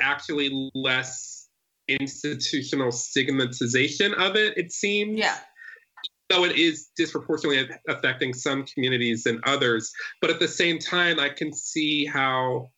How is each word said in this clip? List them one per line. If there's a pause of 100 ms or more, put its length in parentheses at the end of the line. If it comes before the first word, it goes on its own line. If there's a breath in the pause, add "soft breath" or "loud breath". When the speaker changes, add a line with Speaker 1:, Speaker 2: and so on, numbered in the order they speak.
Speaker 1:
actually
less (400)
institutional
stigmatization
of
it,
it
seems.
Speaker 2:
Yeah. (920 loud breath)
Speaker 1:
So
it
is
disproportionately
a-,
affecting
some
communities
than
others. (260 loud breath)
But
at
the
same
time,
I
can
see
how